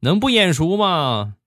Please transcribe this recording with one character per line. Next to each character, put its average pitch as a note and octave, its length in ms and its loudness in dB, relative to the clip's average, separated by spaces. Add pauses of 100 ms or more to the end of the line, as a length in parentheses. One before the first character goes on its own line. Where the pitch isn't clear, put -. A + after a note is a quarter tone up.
能 E3 200 0
不 C4 100 0
眼 G3+ 240 4
熟 E3 220 -2
吗？ C#3 580 -2 (120)